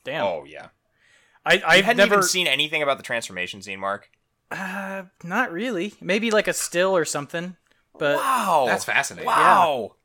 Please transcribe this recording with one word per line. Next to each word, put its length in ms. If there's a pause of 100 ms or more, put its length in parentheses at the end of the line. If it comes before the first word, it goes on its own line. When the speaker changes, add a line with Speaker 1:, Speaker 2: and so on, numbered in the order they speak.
Speaker 1:
Damn. 200
Speaker 2:
Oh, 220
yeah. 220 (760)
Speaker 1:
I, 120
Speaker 2:
I 100
Speaker 1:
I've 180
Speaker 2:
hadn't 140
Speaker 1:
never 160
Speaker 2:
even 140
seen 180
anything 360
about 140
the 60
transformation 580
scene, 200
Mark. 280 (420)
Speaker 1:
Uh, 520 (200)
not 300
really. 480
Maybe, 300
like, 180
a 60
still 420
or 80
something. 520 (420)
But 180
Speaker 2:
Wow. 520
Speaker 3:
That's 160
fascinating. 420
Speaker 2:
Wow. 560
Speaker 1:
Yeah. 220